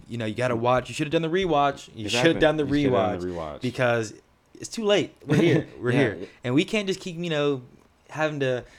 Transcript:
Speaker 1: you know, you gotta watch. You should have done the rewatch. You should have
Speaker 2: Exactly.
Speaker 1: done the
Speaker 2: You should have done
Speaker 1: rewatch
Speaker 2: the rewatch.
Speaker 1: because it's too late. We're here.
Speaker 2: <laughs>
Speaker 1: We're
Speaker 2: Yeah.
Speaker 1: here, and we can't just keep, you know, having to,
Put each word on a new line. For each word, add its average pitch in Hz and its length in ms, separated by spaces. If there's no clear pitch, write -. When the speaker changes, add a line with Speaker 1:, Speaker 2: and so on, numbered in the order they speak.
Speaker 1:
you 120 100
know, 117 80
you 110 100
gotta 120 200
watch. 120 340
You 120 60
should 156 120
have 143 40
done 165 180
the 160 80
rewatch. 143 580
You 107 120
should 113 120
have 160 180
Speaker 2:
Exactly. - 20
Speaker 1:
done 156 180
the 151 80
Speaker 2:
You 143 180
should 135 100
have - 0
done 107 260
Speaker 1:
rewatch - 20
Speaker 2:
the 90 60
rewatch. 80 340
Speaker 1:
because 120 520
it's - 160
too 226 160
late. 202 280
We're 143 160
here. - 320
Speaker 2:
<laughs> - 80
Speaker 1:
We're 120 100
Speaker 2:
Yeah. 131 80
Speaker 1:
here, 110 180
and 123 80
we 147 100
can't 208 240
just 185 140
keep, 175 160
you 175 120
know, 147 320
having 151 300
to, 127 240